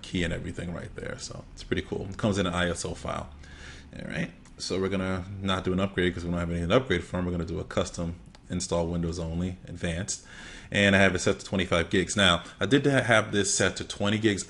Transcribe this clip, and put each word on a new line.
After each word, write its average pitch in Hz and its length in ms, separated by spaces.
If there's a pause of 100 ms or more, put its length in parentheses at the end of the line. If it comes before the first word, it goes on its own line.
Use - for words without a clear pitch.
key - 220
and 87 100
everything 87 400
right - 220
there. - 240
So - 240 (100)
it's - 100
pretty - 200
cool. - 260
It 95 80
comes 101 220
in 90 80
an 87 80
I 87 160
S - 120
O 87 120
file. - 340 (640)
All - 140
right, 175 220 (260)
so 92 240
we're 95 80
gonna 95 360 (140)
not 95 240
do 92 80
an 92 80
upgrade 90 360
'cause 87 100
we 87 60
don't 87 80
have 85 100
anything 85 200
to 113 80
upgrade 90 260
from. 90 220
We're 90 60
gonna 85 140
do 85 140
a 87 40
custom 87 520 (340)
install 87 380
Windows 85 320
only 87 380 (100)
advanced, 87 560 (460)
and 101 260
I 95 40
have 95 160
it 87 40
set 98 200
to - 60
twenty-five 90 440
gigs. 92 260
Now, 90 280 (160)
I 101 60
did 135 200
ha-, 135 160
have 110 300
this 101 220
set 95 240
to 85 60
twenty 104 360
gigs 104 300